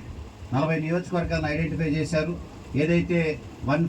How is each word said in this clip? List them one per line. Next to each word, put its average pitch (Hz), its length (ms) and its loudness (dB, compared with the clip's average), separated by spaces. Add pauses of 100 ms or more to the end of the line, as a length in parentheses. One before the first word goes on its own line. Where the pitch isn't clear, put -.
(540)
నలభై 160 300 2
నియోజకవర్గాలను 165 680 0
ఐడెంటిఫై 156 460 0
చేశారు. 156 360 0 (480)
ఏదైతే 170 360 4 (500)
వన్ 156 200 4